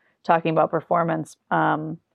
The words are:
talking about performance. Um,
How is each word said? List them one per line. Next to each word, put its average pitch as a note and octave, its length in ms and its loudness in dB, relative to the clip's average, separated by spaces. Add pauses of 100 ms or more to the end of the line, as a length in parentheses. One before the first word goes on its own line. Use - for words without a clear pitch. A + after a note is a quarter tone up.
(240)
talking E3 260 2
about D#3+ 180 2
performance. E3 680 -2 (160)
Um, D#3+ 460 -2 (160)